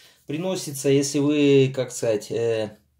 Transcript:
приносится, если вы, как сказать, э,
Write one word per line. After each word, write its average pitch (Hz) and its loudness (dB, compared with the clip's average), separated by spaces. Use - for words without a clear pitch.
приносится, 151 -6
если 139 2
вы, 143 4
как 127 -6
сказать, 110 -2
э, 110 -2